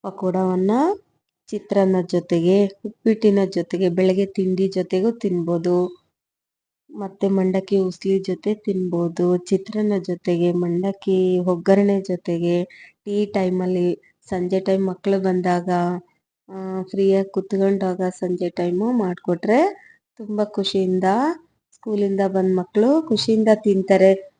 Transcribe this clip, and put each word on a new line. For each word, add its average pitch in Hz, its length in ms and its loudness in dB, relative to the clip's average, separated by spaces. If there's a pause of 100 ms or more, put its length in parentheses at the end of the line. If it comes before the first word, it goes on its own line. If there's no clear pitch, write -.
ಪಕೋಡವನ್ನ 185 680 -2 (760)
ಚಿತ್ರಾನ್ನ 196 500 0 (100)
ಜೊತೆಗೆ, 175 480 0 (280)
ಉಪ್ಪಿಟ್ಟಿನ 214 560 0 (100)
ಜೊತೆಗೆ, 185 380 -2
ಬೆಳಗ್ಗೆ 185 380 2
ತಿಂಡಿ 190 420 -2
ಜೊತೆಗೂ 185 480 0
ತಿನ್ಬೋದು. 175 600 0 (1120)
ಮತ್ತೆ 202 380 -6
ಮಂಡಕ್ಕಿ 190 500 0
ಉಸ್ಲಿ 190 420 -2
ಜೊತೆ 190 340 -4
ತಿನ್ಬೋದು. 180 720 -2 (180)
ಚಿತ್ರಾನ್ನ 208 580 -2
ಜೊತೆಗೆ, 175 520 -2
ಮಂಡಕ್ಕಿ 185 640 -2 (280)
ಒಗ್ಗರಣೆ 196 560 2
ಜೊತೆಗೆ, 175 540 -2 (440)
ಟೀ 202 160 -6 (140)
ಟೈಮಲ್ಲಿ, 185 580 0 (400)
ಸಂಜೆ 185 320 -2
ಟೈಮ್ 190 260 0
ಮಕ್ಳು 190 340 -2
ಬಂದಾಗ, 180 480 0 (800)
ಆ, 190 80 -16 (260)
ಫ್ರೀಯಾಗಿ 196 480 0
ಕುತ್ಕೊಂಡಾಗ 190 720 0 (120)
ಸಂಜೆ 180 360 -4
ಟೈಮು 180 420 -2
ಮಾಡ್ಕೊಟ್ರೆ 196 680 0 (600)
ತುಂಬ 208 200 -6 (120)
ಖುಷಿಯಿಂದ, 185 560 0 (640)
ಸ್ಕೂಲಿಂದ 202 580 -2
ಬಂದ್ 190 260 0
ಮಕ್ಳು 208 340 0 (140)
ಖುಷಿಯಿಂದ 220 480 2 (100)
ತಿಂತಾರೆ. 190 500 4 (300)